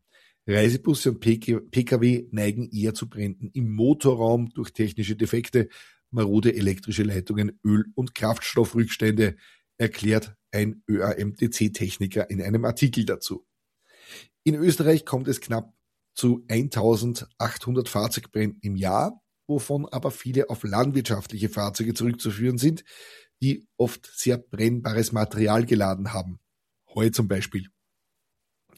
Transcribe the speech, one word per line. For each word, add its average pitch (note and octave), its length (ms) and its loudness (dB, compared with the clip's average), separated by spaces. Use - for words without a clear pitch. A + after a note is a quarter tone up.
Reisebusse A#2 680 2
und G#2 100 -4
P A2+ 180 4
K A#2+ 640 0
W B2 300 2
neigen G#2+ 380 -2
eher G#2+ 240 -2
zu A2+ 140 -10
Bränden G#2 460 -8
im A#2 180 -2
Motorraum A#2+ 800 2
durch - 240 -10
technische G#2+ 420 -2
Defekte, A2+ 540 0
marode G#2+ 420 2
elektrische G2 500 -2
Leitungen, G#2 600 -2
Öl- G#2+ 220 4
und B2+ 200 -4
Kraftstoffrückstände, A2 1200 0
erklärt G#2+ 580 0
ein G#2+ 340 -2
Ö G2+ 140 2
A G#2 80 0
M G#2 240 -4
T A#2+ 140 0
C-Techniker G2+ 800 -2
in G2 120 -6
einem G#2+ 240 0
Artikel A#2+ 400 0
dazu. - 400 -6
In D#3 120 2
Österreich D#3 500 2
kommt C3 220 -2
es C3 140 -2
knapp - 320 -6
zu A#2+ 340 2
eintausendachthundert A#2 1400 -2
Fahrzeugbränden G#2+ 720 -4
im G2+ 160 -4
Jahr, G#2+ 440 0
wovon C#3+ 380 -2
aber C3 260 -4
viele B2+ 380 -2
auf - 140 -8
landwirtschaftliche A2 840 0
Fahrzeuge G#2 440 -4
zurückzuführen A#2 640 -2
sind, D#3 280 0
die C3+ 260 0
oft - 380 -2
sehr - 220 0
brennbares A2+ 760 -2
Material A2 540 2
geladen G2+ 480 0
haben. F2+ 260 -8
Heu G#2+ 160 4
zum A2 180 0
Beispiel. F#2+ 400 -4